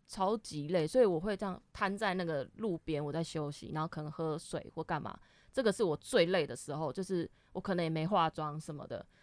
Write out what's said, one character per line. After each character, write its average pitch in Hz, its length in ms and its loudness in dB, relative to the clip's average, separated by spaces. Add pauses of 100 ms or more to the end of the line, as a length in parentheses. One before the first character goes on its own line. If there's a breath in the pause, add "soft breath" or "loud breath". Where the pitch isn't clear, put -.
超 202 280 2
级 151 320 -6
累， 165 180 4
所 254 140 6
以 240 60 10
我 175 140 4
会 202 140 -2
这 196 120 -4
样 185 120 -4 (140)
瘫 202 240 0
在 202 160 0
那 185 100 0
个 156 240 -2 (100)
路 202 200 -2
边， 151 260 -4
我 147 80 -4
在 160 140 -2
休 151 260 -4
息， - 220 -12
然 156 100 -2
后 160 60 -2
可 - 140 -8
能 151 80 -8
喝 156 260 -2
水 - 380 -8
或 156 100 -6
干 156 160 -2
嘛。 - 160 -8 (360 soft breath)
这 269 100 2
个 214 100 6
是 226 100 -2
我 165 140 4
最 185 300 4
累 175 200 4
的 120 80 -6
时 139 200 -8
候， 151 180 -2
就 190 100 -4
是 180 260 -2 (240)
我 185 80 -6
可 196 140 -2
能 175 80 2
也 165 80 0
没 160 160 0
化 180 220 4
妆 151 320 -6
什 156 140 -10
么 143 120 -10
的， - 180 -8 (180)